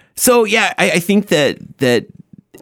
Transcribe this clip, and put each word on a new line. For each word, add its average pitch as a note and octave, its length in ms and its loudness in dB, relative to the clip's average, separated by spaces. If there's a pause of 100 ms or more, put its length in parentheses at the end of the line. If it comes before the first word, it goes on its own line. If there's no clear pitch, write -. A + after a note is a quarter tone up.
(160)
So, A#3+ 280 2
yeah, G3+ 340 -2
I, F3+ 140 0
I E3 60 0
think G3+ 300 -2
that, C#3+ 500 -2
that B2 280 0 (560)